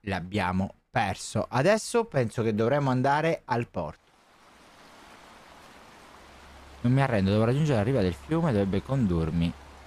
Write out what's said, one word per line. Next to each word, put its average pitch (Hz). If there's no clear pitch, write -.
l'abbiamo 92
perso. 104
Adesso 208
penso 123
che 110
dovremo 135
andare 139
al 120
porto. -
Non 120
mi 135
arrendo, 101
devo 107
raggiungere 139
la 101
riva 127
del 92
fiume, 165
dovrebbe 98
condurmi 85